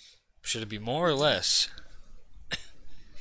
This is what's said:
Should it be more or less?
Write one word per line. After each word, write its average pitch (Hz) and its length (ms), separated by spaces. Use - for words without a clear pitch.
Should 113 220
it 104 60
be 107 100
more 139 280
or 156 60
less? 135 540